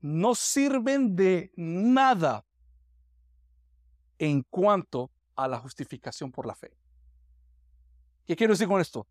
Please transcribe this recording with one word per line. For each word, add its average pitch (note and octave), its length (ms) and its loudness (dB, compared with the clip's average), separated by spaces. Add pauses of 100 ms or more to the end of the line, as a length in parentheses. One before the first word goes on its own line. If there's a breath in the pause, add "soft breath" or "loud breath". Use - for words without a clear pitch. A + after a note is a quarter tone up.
No E3 340 0
sirven C4+ 840 0
de F#3 400 2
nada F3+ 880 2 (1700)
en C#3+ 240 0
cuanto F3+ 680 -2 (240)
a C3+ 140 -4
la B2+ 100 -6
justificación C3 720 -12
por B2+ 160 -12
la G#2 80 -10
fe. - 220 -20 (1500)
¿Qué E3 100 -4
quiero A3 160 4
decir F#3+ 160 2
con F#3+ 120 2
esto? B2 300 -6